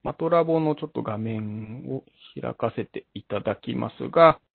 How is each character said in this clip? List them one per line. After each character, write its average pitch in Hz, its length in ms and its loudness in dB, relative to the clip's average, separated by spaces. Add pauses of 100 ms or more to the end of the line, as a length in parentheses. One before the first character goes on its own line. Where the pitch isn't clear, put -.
マ 123 140 -8
ト 165 120 -4
ラ 170 160 4
ボ 160 160 2
の 151 160 2
ち 123 100 -8
ょ - 20 -14
っ - 40 -18
と 120 120 -4
画 107 160 -4
面 110 680 -6
を 135 140 -8 (380)
開 120 140 -6
か 117 200 -4
せ 110 100 -4
て - 280 -12
い 110 80 -12
た 101 200 -6
だ 104 140 -2
き 120 200 -8
ま 113 240 -4
す 123 100 -8
が、 160 300 6 (160)